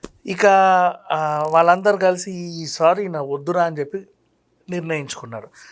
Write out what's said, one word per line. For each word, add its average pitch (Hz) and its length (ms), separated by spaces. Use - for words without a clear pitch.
ఇక, 190 200
ఆ, 151 380
వాళ్ళందరూ 180 480
కలిసి, 185 340
"ఈ 170 340
సారీ 175 420
నా 160 140
వద్దురా" 143 420
అని 160 160
చెప్పి 165 280
నిర్ణయించుకున్నారు. 151 800